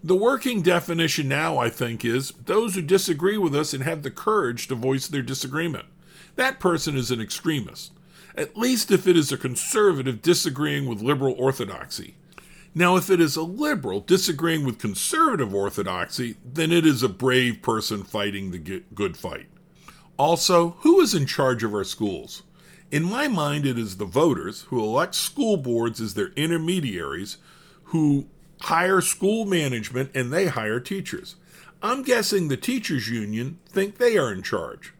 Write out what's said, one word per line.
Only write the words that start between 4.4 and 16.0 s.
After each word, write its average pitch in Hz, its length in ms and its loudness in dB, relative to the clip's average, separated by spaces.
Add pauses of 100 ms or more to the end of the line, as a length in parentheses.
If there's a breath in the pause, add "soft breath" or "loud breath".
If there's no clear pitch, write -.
to 131 80 -4
voice 131 320 0
their 143 140 -2
disagreement. 139 640 -6 (500 loud breath)
That 269 240 -2
person 160 380 0
is 120 120 -2
an 117 120 0
extremist, - 720 -4 (420 loud breath)
at - 220 -6
least 233 340 2
if 190 160 4
it 180 80 6
is 151 160 4
a - 60 -4
conservative 135 840 0
disagreeing 147 680 0
with 110 140 -4
liberal 135 360 2
orthodoxy. - 760 -4 (600 loud breath)
Now, 180 220 6
if 185 120 0
it 180 120 6
is 156 160 4
a 160 60 -2
liberal 175 580 -2
disagreeing 165 640 2
with 120 120 -2
conservative 131 760 0
orthodoxy, 98 880 -4